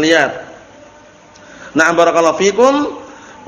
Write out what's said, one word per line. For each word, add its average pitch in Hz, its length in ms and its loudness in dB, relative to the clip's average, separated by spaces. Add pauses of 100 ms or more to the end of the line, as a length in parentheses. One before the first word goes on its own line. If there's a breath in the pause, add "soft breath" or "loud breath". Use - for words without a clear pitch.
lihat. 156 280 2 (1500 loud breath)
Nah, 160 180 2
barakallahu 165 400 2
fikum. 208 400 2 (720 loud breath)